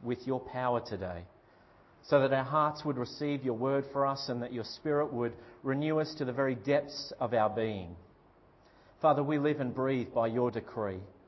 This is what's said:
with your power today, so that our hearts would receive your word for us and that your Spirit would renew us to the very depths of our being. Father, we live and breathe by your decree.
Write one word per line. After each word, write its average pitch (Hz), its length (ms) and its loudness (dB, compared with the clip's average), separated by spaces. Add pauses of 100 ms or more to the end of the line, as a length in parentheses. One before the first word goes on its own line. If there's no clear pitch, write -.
with 120 240 -4
your 131 140 0
power 127 400 0
today, 90 440 -6 (800)
so 143 180 6
that 135 100 4
our 131 140 2
hearts 151 400 0
would 143 120 0
receive 139 460 -4
your 123 140 0
word 135 340 2
for 139 140 2
us 139 240 -2
and 120 120 -2
that 123 120 -6
your 117 100 -4
Spirit 147 480 -2
would 117 220 -2 (280)
renew 151 380 0
us 156 160 -2
to 143 100 -4
the 127 80 -2
very 135 220 2
depths 139 640 0
of 120 140 0
our 110 160 4
being. 104 480 -2 (1040)
Father, 147 200 6
we 151 180 0
live 147 200 2
and 123 160 -2
breathe 131 400 0
by 117 120 4
your 120 240 2
decree. 104 500 -4 (260)